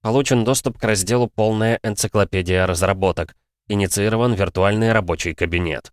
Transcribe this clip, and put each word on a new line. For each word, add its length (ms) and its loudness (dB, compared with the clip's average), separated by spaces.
Получен 440 2
доступ 340 -2
к 60 -6
разделу 440 0
«Полная 540 0
энциклопедия 840 0
разработок». 720 0
Инициирован 640 0
виртуальный 600 0
рабочий 420 -2
кабинет. 580 -4